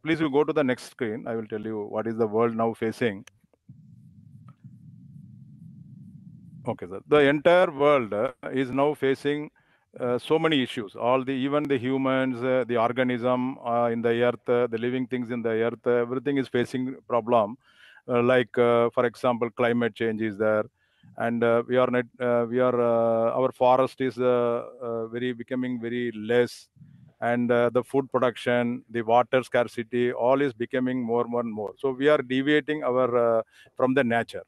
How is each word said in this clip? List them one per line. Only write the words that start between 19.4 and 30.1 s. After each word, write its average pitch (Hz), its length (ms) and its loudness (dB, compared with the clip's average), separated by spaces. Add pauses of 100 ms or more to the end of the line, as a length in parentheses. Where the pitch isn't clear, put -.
climate 120 460 0
change 110 260 -2
is 107 160 -4
there, 107 280 0 (520)
and, 117 260 -2
uh, 117 240 2
we 123 100 0
are 127 120 2
not, 123 160 0 (140)
uh, 120 280 0
we 120 120 -2
are, 123 200 2
uh, 117 520 2
our 127 200 0
forest 127 500 2
is, 120 180 -2
uh, 120 480 0 (120)
uh, 117 280 -8
very 120 260 -6
becoming 127 480 -6
very 120 300 -4
less, 113 560 0 (520)
and, 120 320 0
uh, 120 200 4
the 120 120 0
food 135 280 0
production, 120 800 0
the 117 100 -4
water 120 400 4
scarcity, 120 680 -2